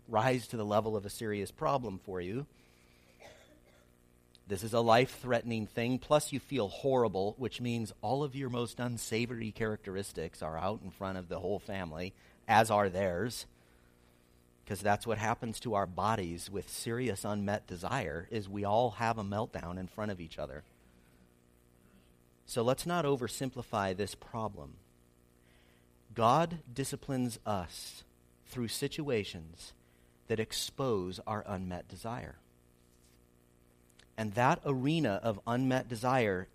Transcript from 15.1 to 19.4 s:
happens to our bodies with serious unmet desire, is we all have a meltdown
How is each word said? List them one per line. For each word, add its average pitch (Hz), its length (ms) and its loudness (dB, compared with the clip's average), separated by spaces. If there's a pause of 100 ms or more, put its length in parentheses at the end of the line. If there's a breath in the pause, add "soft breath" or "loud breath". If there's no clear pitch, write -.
happens 110 440 -2
to 117 120 -2
our 98 140 4
bodies 90 640 0
with 98 200 -6
serious 117 540 -2
unmet 101 420 0
desire, 90 640 -4
is 104 200 -4
we 101 160 -4
all 113 260 4
have 113 260 0
a 110 60 -4
meltdown 98 540 -4